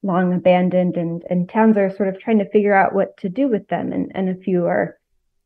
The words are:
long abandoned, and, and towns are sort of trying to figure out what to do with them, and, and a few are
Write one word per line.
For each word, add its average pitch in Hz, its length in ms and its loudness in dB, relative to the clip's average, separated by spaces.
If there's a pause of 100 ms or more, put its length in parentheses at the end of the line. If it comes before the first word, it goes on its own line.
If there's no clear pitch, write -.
long 180 300 0
abandoned, 180 640 2
and, 170 320 -6
and 180 200 -2
towns 220 280 4
are 196 140 0
sort 196 180 -4
of 190 120 -8
trying 226 180 0
to 196 120 -2
figure 202 240 2
out 190 200 2
what 190 220 -2
to - 120 -8
do 254 200 -2
with 208 180 -2
them, - 260 -6
and, 185 220 -4
and 185 140 -2
a 185 120 -6
few 180 260 0
are 175 300 -2 (500)